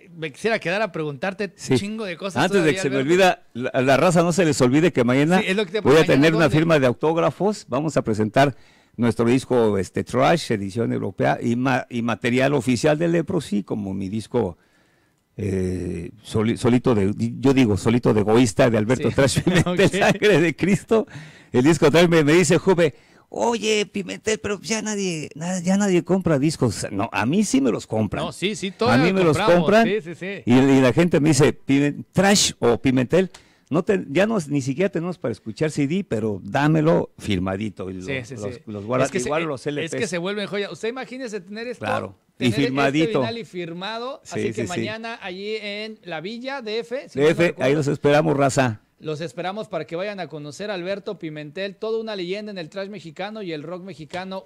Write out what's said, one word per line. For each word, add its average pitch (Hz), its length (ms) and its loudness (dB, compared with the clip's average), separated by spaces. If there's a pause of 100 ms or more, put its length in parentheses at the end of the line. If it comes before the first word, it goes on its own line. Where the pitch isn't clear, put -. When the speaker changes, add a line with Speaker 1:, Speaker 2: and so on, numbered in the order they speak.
(140)
Speaker 1:
Me 160 160 -8
quisiera 208 280 -4
quedar 185 240 -4
a 196 100 -4
preguntarte 165 640 -6
Speaker 2:
Sí. - 200 0
Speaker 1:
chingo 214 280 -4
de 170 140 -10
cosas 175 260 -4
Speaker 2:
Antes 190 80 -2
de 202 60 4
Speaker 1:
todavía, 156 160 2
Speaker 2:
que - 80 -4
se 143 80 -2
me 131 60 -2
Speaker 1:
Alberto. 135 140 0 (440)
Speaker 2:
olvida, 120 180 -6
la, 135 80 0
la 131 160 4
raza 170 260 4
no 175 100 2
se 180 120 2
les 147 160 2
olvide 139 320 4
que 123 120 2
mañana 147 360 4
Speaker 1:
Sí, 196 80 -2
es 190 80 -2
lo 214 80 0
que 165 80 -10
te 214 80 -4
Speaker 2:
voy 135 120 4
a - 80 8
Speaker 1:
¿mañana 151 140 4
Speaker 2:
tener 156 200 4
una 165 100 4
Speaker 1:
dónde? 139 140 2
Speaker 2:
firma 160 200 4
de 131 80 2
autógrafos. 165 840 -2
Vamos 143 280 -2
a 139 80 0
presentar 110 500 2 (420)
nuestro 117 280 2
disco, 117 540 2
este, 95 260 -4
Trash, 147 480 0
edición 113 400 -4
europea, 120 480 -2
y 117 160 0
ma-, 127 320 -2
y 120 140 -6
material 123 500 0
oficial 147 460 2
de 170 100 -2
Leprosy, 170 560 -2
como 101 300 -6
mi 95 160 -6
disco, 107 480 -4 (760)
eh, 92 760 -4 (120)
soli-, 110 340 -2
solito 123 380 2
de, 104 200 2 (240)
yo 135 160 4
digo, 120 220 4
solito 120 360 2
de 107 80 2
egoísta, 117 500 4
de 113 80 2
Alberto 120 300 0
Speaker 1:
Sí. - 60 -2
Speaker 2:
Trash 139 280 2
Pimentel, 180 440 2
Speaker 1:
<laughs> - 0 -
Ok. - 80 0
Speaker 2:
Sangre 196 460 2
de 165 160 2
Cristo. 208 500 0 (460)
El 127 120 4
disco 160 260 6
Trash 165 180 6
me, 165 160 6
me 143 80 4
dice, 175 260 6
Juve, 170 360 2 (340)
"Oye, 214 580 -2
Pimentel, 196 540 -6
pero 202 200 -6
ya 208 220 -6
nadie, 190 540 -6
na-, 180 240 -6
ya 185 160 2
nadie 196 260 2
compra 170 380 0
discos". 139 500 0
No, 101 220 -4
a 101 120 -2
mí 180 200 2
sí 262 160 2
me 269 100 2
los 160 160 -4
compran. 110 380 -2
Speaker 1:
No, 165 80 -6
sí, 196 240 -4
sí, 190 120 -6
Speaker 2:
A 190 100 -12
Speaker 1:
todavía 220 280 2
Speaker 2:
mí 190 60 2
me 190 100 2
los 156 140 4
Speaker 1:
compramos. 175 260 4
Speaker 2:
compran. 214 240 4
Speaker 1:
Sí, 202 160 -2
sí, 165 140 -12
sí. 185 280 -10
Speaker 2:
Y, 120 140 4
y 135 220 6
la 127 120 6
gente 165 280 4
me 147 80 2
dice, 139 240 6
"Pimen-, 143 580 0
Trash 196 480 2
o 120 240 2
Pimentel, 135 480 2 (400)
no 165 140 0
te, 190 240 0
ya 170 180 0
no, 220 120 0 (100)
ni 143 140 -2
siquiera 139 280 -2
tenemos 175 280 -6
para 120 140 -6
escuchar 151 380 -4
C 143 160 0
D, 185 220 -2
pero 107 340 -4
dámelo 151 760 2
firmadito". 95 720 -4
Y 95 40 -10
lo, 92 80 -12
Speaker 1:
Sí, 127 120 -8 (100)
sí, 135 100 -16
Speaker 2:
los, 104 220 -10
Speaker 1:
sí. - 100 -20
Speaker 2:
los 104 180 -10
guarda, 127 200 0
Speaker 1:
Es 139 80 -2
que 185 80 -2
se, 123 80 -4
Speaker 2:
igual 156 140 -2
Speaker 1:
eh, 165 40 -6
Speaker 2:
los 143 200 -8
Speaker 1:
es 147 240 -6
que 135 60 -8
Speaker 2:
L 226 80 -4
Ps. 170 60 -4
Speaker 1:
se 175 80 -4
vuelven 196 280 -6
joya. 190 260 -6
Usted 220 160 -8
imagínese 240 520 -10
tener 208 280 -14
esto, 196 160 -10
Speaker 2:
Claro. 104 320 -4 (240)
Y 123 100 2
Speaker 1:
tener - 20 -
este 143 100 0
Speaker 2:
firmadito. 139 580 0
Speaker 1:
vinil 175 180 -4
y 214 60 -12
firmado. 190 800 -10
Speaker 2:
Sí, - 60 -20 (100)
Speaker 1:
Así 110 80 -2
que 113 60 -8
Speaker 2:
sí, - 80 -6
sí. 110 60 -6
Speaker 1:
mañana 226 520 -8
allí 196 400 -8
en 208 440 -10
la 165 160 -10
Villa 240 420 -10
D 214 160 -8
F, 240 320 -8
si - 80 -8
no 139 60 2
me 151 40 6
Speaker 2:
D 170 40 6
F, 156 100 0
ahí 170 60 4
Speaker 1:
recuerdo. 131 260 0
Speaker 2:
los 151 140 0
esperamos, 147 480 2
raza. 131 440 0 (200)
Speaker 1:
Los 151 200 -8
esperamos 185 480 -8
para 156 180 -6
que 165 80 -12
vayan 196 240 -6
a 170 80 -8
conocer 151 460 -10
a - 20 -6
Alberto 190 460 -8
Pimentel, 156 560 -10
toda 220 240 -6
una 220 160 -8
leyenda 196 340 -8
en 196 80 -12
el 160 100 -10
trash 196 200 -10
mexicano 196 540 -12
y 175 100 -8
el 151 100 -8
rock 175 220 -12
mexicano, 185 600 -12